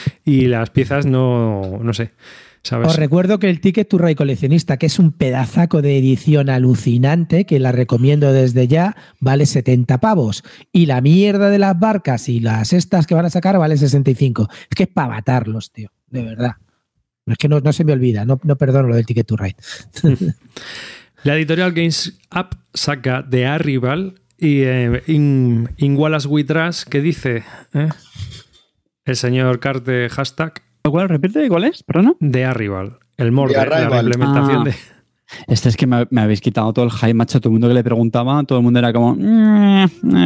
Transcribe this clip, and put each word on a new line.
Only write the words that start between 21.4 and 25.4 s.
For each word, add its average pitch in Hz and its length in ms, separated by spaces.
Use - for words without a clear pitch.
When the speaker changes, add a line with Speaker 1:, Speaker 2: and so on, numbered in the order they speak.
Speaker 1:
Games 165 460
Up 185 220
saca 131 560
The 127 160
Arrival 147 680
y, 143 240
eh, 127 460
In, 131 720